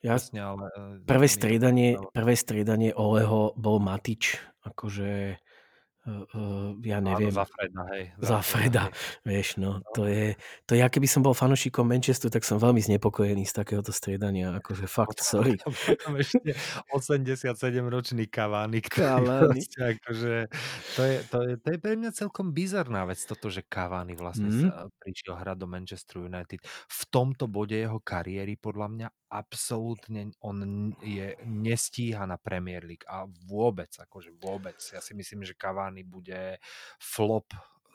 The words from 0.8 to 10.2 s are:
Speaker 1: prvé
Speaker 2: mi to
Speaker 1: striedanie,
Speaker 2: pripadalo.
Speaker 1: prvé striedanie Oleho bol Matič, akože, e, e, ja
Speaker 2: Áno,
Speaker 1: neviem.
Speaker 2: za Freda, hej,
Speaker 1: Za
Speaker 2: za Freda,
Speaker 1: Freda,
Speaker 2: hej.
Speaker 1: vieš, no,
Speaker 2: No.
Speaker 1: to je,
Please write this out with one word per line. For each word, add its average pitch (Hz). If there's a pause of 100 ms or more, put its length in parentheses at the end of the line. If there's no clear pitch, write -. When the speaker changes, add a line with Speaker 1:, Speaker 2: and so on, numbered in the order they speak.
Speaker 1:
prvé 131
Speaker 2:
mi -
to -
Speaker 1:
striedanie, 120
Speaker 2:
pripadalo. 95
Speaker 1:
prvé 120
striedanie 110
Oleho 107
bol 107
Matič, 101 (240)
akože, 101 (960)
e, 117
e, 104 (460)
ja 104
Speaker 2:
Áno, 95
Speaker 1:
neviem. 104
Speaker 2:
za 98
Freda, 92 (120)
hej, 95 (140)
Speaker 1:
Za 110
Speaker 2:
za -
Freda, 117
Speaker 1:
Freda, -
Speaker 2:
hej. - (320)
Speaker 1:
vieš, 98 (100)
no, 98
Speaker 2:
No. 107
Speaker 1:
to 107
je, 104 (320)